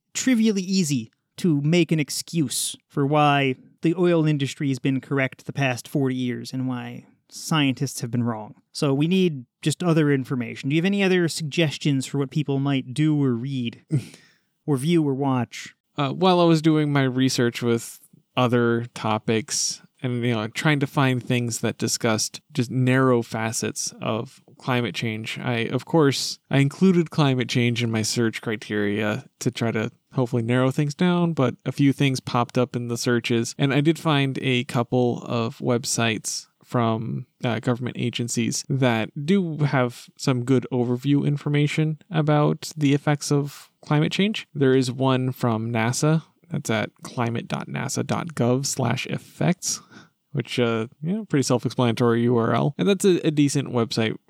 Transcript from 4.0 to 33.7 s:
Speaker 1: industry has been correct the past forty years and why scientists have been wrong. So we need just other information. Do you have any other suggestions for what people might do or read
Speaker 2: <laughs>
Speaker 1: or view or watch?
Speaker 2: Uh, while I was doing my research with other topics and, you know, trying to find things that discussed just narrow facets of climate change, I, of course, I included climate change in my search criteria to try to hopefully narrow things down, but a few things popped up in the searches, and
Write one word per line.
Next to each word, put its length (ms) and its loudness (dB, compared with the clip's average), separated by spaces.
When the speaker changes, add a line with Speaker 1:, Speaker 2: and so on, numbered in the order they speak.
Speaker 1:
industry 440 0
has 100 -2
been 220 -2
correct 440 -4
the 80 -10
past 340 -2
forty 280 0
years 380 -4
and 160 -4
why 360 -10
scientists 720 -2
have 100 -6
been 120 0
wrong. 320 -6
So 220 0
we 140 2
need 380 2
just 220 -2
other 280 4
information. 580 -2
Do 60 0
you 60 2
have 40 0
any 180 0
other 240 4
suggestions 760 0
for 120 -6
what 120 -2
people 300 0
might 340 -2
do 280 2
or 120 2
read 500 -4
Speaker 2:
<laughs> 400 -20
Speaker 1:
or 120 2
view 280 2
or 80 0
watch? 600 -2
Speaker 2:
Uh, 140 -2
while 280 4
I 60 6
was 160 6
doing 320 4
my 100 4
research 580 2
with 360 0
other 560 2
topics 880 -2
and, 240 -2
you 80 2
know, 140 -2
trying 320 0
to 80 0
find 340 0
things 380 -2
that 180 -2
discussed 600 -2
just 180 -2
narrow 500 2
facets 800 -6
of 400 -6
climate 380 -2
change, 440 -6
I, 280 -2
of 180 -4
course, 540 0
I 100 2
included 520 4
climate 380 2
change 340 0
in 80 0
my 120 0
search 380 0
criteria 840 -2
to 120 -2
try 200 -2
to 200 -4
hopefully 300 0
narrow 280 2
things 240 -2
down, 380 2
but 220 0
a 80 -2
few 200 4
things 280 0
popped 360 -2
up 180 0
in 120 -6
the 100 -4
searches, 600 0
and 160 0